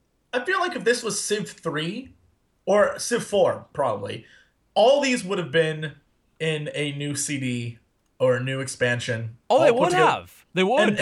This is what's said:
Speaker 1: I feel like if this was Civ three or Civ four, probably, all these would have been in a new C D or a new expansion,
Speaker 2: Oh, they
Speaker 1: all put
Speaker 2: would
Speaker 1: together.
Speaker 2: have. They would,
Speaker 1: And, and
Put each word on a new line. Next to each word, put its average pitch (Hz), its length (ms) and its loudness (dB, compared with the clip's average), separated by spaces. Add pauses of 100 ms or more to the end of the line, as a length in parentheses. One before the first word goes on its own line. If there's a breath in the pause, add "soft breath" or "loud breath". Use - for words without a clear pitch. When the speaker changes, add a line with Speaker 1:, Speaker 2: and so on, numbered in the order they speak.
(340)
Speaker 1:
I 247 100 -2
feel 381 160 -2
like 349 160 -4
if 196 80 -8
this 233 200 2
was 208 160 -4
Civ 208 300 -4
three 170 600 -8 (560)
or 196 340 4
Civ - 260 -4
four, 175 480 2
probably, 107 520 -4 (500 soft breath)
all 262 260 6
these 254 220 0
would 190 160 -4
have 147 120 -6
been 156 420 0 (440)
in 156 380 -4
a 147 160 -4
new 143 240 -6
C 143 240 -6
D 120 380 -6 (420)
or 127 160 4
a 123 80 -4
new 135 160 -4
expansion, 120 800 -4 (120)
Speaker 2:
Oh, 269 140 4
they 294 60 8
Speaker 1:
all 233 60 4
put 247 40 0
Speaker 2:
would 330 120 2
Speaker 1:
together. 359 200 4
Speaker 2:
have. 92 420 -8
They 185 120 2
would, 247 160 2
Speaker 1:
And, 214 80 4
and 208 120 0